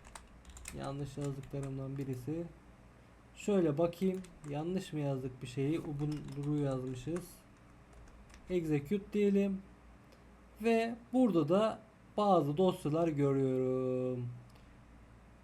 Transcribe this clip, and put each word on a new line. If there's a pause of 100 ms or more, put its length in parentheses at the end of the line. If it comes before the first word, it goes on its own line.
(800)
Yanlış
yazdıklarımdan
birisi. (920)
Şöyle
bakayım. (280)
Yanlış
mı
yazdık
bir
şeyi?
Ubuntu
yazmışız. (1300)
Execute
diyelim. (1000)
Ve (180)
burada
da (380)
bazı
dosyalar
görüyorum. (1160)